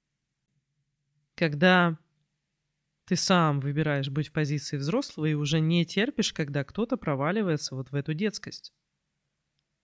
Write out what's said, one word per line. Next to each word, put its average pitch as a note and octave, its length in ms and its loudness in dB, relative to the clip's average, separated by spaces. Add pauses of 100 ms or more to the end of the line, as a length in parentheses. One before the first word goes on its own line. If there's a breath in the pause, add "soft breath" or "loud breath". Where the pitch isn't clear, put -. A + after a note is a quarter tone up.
(1400)
Когда E3+ 640 4 (1080)
ты F#3 80 0
сам D#3+ 440 4
выбираешь C#3+ 500 -2
быть C#3 180 -4
в - 60 -20
позиции D3 440 -2
взрослого D#3+ 480 -2
и D#3 80 2
уже D3 260 0
не E3 260 4
терпишь, - 480 -2
когда C#3+ 300 -4
кто-то - 340 -4
проваливается D#3 800 -2
вот C3 160 -8
в C#3 40 -6
эту C#3+ 180 -2
детскость. - 580 -6 (1120)